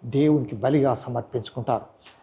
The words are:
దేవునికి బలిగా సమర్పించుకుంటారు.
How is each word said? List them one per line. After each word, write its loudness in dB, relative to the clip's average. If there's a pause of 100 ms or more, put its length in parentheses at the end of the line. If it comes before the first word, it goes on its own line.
దేవునికి 2
బలిగా 2
సమర్పించుకుంటారు. -4 (380)